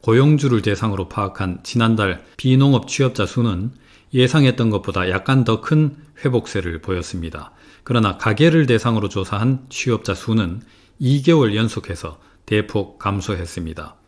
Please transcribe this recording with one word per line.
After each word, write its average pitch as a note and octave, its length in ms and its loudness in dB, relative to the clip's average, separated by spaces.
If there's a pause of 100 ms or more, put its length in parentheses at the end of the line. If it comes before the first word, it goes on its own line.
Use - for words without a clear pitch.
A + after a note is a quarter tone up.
고용주를 C3 600 4
대상으로 G2+ 460 -2
파악한 F#2+ 560 -6
지난달 A2 600 0 (120)
비농업 C3 500 4
취업자 B2 400 -2
수는 A2+ 460 -2 (420)
예상했던 B2+ 560 4
것보다 F#2 400 -2
약간 C3 320 2
더 C#3 180 0
큰 D3+ 360 0 (280)
회복세를 F#2+ 560 -4
보였습니다. E2+ 720 -8 (320)
그러나 A2 360 0
가계를 D3+ 480 2
대상으로 A2+ 420 0
조사한 G#2+ 600 -2
취업자 - 460 -4
수는 G#2+ 460 -4 (400)
이 C#3 220 2
개월 C3+ 340 4
연속해서 G2+ 640 -6 (260)
대폭 G#2 540 -2
감소했습니다. F2 960 -6 (100)